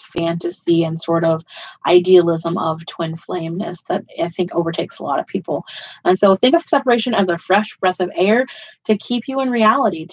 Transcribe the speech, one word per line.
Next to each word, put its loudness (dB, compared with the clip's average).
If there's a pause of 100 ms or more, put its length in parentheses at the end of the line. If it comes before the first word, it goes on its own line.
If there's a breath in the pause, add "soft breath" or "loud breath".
fantasy -2
and -4
sort -2
of 0 (420 loud breath)
idealism 4
of -4
twin -6
flameness -8
that -4 (180)
I -2
think -4
overtakes -4
a -10
lot -2
of -8
people. -4 (400 loud breath)
And 4
so 6
think 4
of -2
separation 0
as 2
a -2
fresh -2
breath -2
of -2
air 2 (400 loud breath)
to 2
keep -6
you -4
in -2
reality, 2